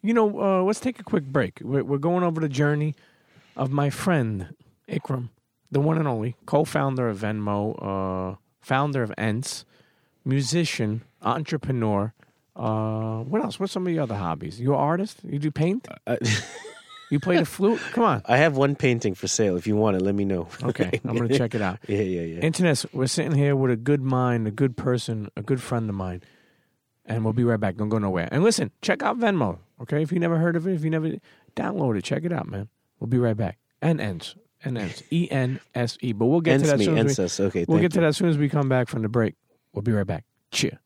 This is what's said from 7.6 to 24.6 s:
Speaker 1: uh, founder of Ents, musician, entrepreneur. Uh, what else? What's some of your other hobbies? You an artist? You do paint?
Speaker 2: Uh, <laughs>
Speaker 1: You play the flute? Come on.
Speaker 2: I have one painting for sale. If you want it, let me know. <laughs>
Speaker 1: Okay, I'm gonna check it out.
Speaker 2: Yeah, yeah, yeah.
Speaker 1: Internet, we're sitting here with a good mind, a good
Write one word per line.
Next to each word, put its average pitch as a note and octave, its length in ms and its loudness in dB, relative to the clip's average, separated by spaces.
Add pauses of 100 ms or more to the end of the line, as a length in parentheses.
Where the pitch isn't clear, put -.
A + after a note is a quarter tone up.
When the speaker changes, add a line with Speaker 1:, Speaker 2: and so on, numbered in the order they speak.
Speaker 1:
uh, F#2 40 -12 (240)
founder C#3 420 0
of G#2+ 160 -4
Ents, A2 460 -4 (600)
musician, C3 760 -2 (200)
entrepreneur. A#2 920 -2 (440)
Uh, A2 640 -2
what D3+ 220 -2
else? - 180 -6
What's F#3+ 120 -4
some F#3 140 -4
of F3 60 0
your D#3+ 100 0
other A2 140 -2
hobbies? E2+ 440 -4
You C3+ 140 2
an C3+ 60 2
artist? E3+ 440 -2
You C#3+ 140 -6
do D3 120 -2
paint? F3+ 360 -2 (200)
Speaker 2:
Uh, A#2+ 140 -2
<laughs> - 60 -2 (840)
Speaker 1:
You C#3+ 80 2
play F3 200 4
the E3 80 4
flute? G3 340 0 (120)
Come A#3+ 120 2
on. C#3+ 220 2
Speaker 2:
I A#2+ 100 4
have D3 220 4
one C#3 180 4
painting A#2 380 2
for F#2 140 -6
sale. G2 280 2
If F2 100 -2
you G#2 100 4
want G#2+ 200 4
it, F#2 60 2
let G2 120 2
me G2+ 120 0
know. F2+ 280 -2
<laughs> - 80 -12
Speaker 1:
Okay, A2+ 440 -2
I'm B2 100 -2
gonna A#2+ 220 2
check A#2+ 160 0
it A2 80 0
out. F#2+ 160 -2 (100)
Speaker 2:
Yeah, G#2 140 -2
yeah, F#2 180 -2
yeah. E2 200 -6
Speaker 1:
Internet, D#3+ 520 2
we're C3 140 0
sitting D#3+ 260 -2
here C#3+ 240 4
with C3 140 2
a A#2+ 60 2
good C3+ 260 2
mind, B2 440 2
a G#2+ 40 -2
good B2 260 0